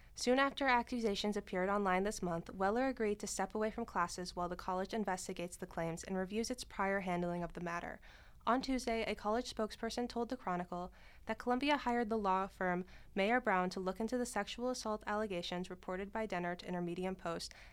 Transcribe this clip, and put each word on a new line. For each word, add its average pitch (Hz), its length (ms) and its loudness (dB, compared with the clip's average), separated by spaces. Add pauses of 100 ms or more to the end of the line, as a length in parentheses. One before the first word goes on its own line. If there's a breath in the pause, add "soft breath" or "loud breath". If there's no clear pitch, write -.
(160 soft breath)
Soon 254 220 4
after 277 300 4
accusations 220 680 2
appeared 190 340 2
online 190 320 4
this 214 180 0
month, 170 320 0
Weller 214 360 2
agreed 208 280 0
to 214 80 -6
step 196 300 -2
away 214 160 0
from 233 120 -4
classes 180 520 -2
while 175 120 -2
the 175 80 -4
college 190 380 -2
investigates 185 640 -2
the 190 80 -8
claims 165 380 -4
and 190 120 -4
reviews 202 360 0
its 247 120 -6
prior 196 360 0
handling 175 420 0
of 170 120 -4
the 170 80 -8
matter. 170 380 -6 (460 soft breath)
On 240 160 4
Tuesday, 240 460 0
a 214 80 0
college 226 360 0
spokesperson 226 560 -2
told 233 220 -2
the 254 80 -2
Chronicle 180 540 -4 (340 soft breath)
that 220 140 -4
Columbia 262 380 4
hired 240 340 2
the 226 60 2
law 190 280 4
firm 185 400 0 (300 loud breath)
Mayer 220 260 4
Brown 185 300 4
to - 80 -4
look 185 200 -2
into 226 200 0
the 240 80 0
sexual 233 420 -2
assault 220 380 -2
allegations 185 640 -2
reported 185 420 -6
by 220 140 -2
Dennert 180 340 -2
in 180 140 -4
her 175 60 0
Medium 180 340 -2
post 170 360 -4 (200 loud breath)